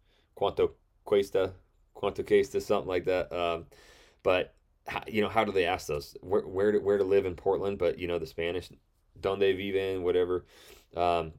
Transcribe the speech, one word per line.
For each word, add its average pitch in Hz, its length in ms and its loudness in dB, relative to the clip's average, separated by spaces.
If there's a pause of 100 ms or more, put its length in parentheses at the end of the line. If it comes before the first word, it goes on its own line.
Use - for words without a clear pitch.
(360)
Cuanto 95 400 0 (300)
cuesta? 98 480 2 (400)
Cuanto 98 300 -4
cuesta? 101 380 2
Something 95 260 -2
like 90 180 -2
that. 90 280 0
Um, 85 320 -2 (580)
but, 92 300 2 (340)
how, - 200 -8
you 107 140 -2
know, 98 80 0
how 110 140 2
do 104 80 -2
they 92 140 2
ask 87 220 -2
those? 73 340 -6
Where, 95 200 0
where 98 300 0
to, 104 80 4
where 101 180 2
to 98 60 4
live 98 220 4
in 87 100 -4
Portland? 98 420 0
But, 87 220 0
you 87 80 -6
know, 87 100 -2
the 82 80 -4
Spanish, 85 440 -6 (500)
"Donde 98 220 0
viven?" 95 640 0
Whatever. 90 420 0 (500)
Um, 85 440 0